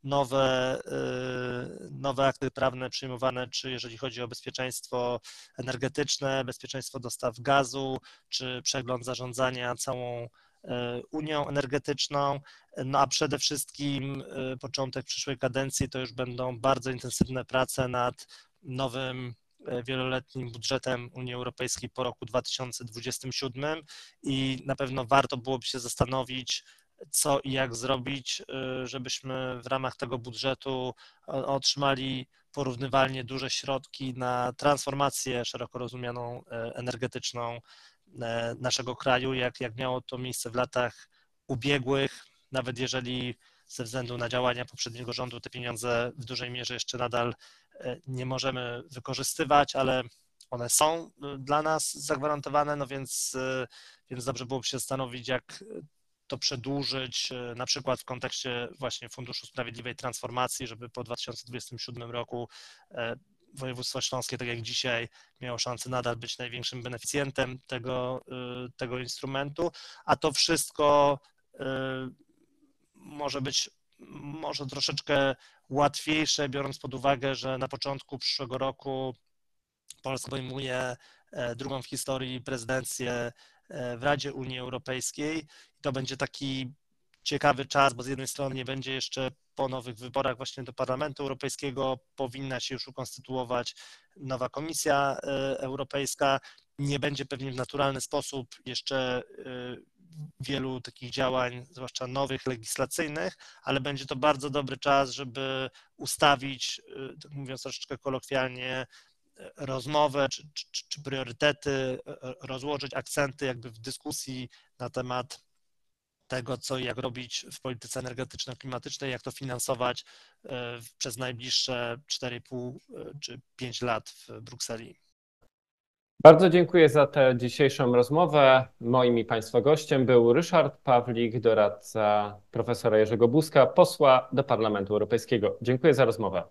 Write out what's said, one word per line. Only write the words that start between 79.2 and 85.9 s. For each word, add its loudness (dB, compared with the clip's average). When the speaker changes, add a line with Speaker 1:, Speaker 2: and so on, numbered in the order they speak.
Speaker 1:
Polska -4
obejmuje, -4
e, -4
drugą -6
w -12
historii -4
prezydencję, -4
e, -6
w -10
Radzie 0
Unii -6
Europejskiej. -4
I -20
to 0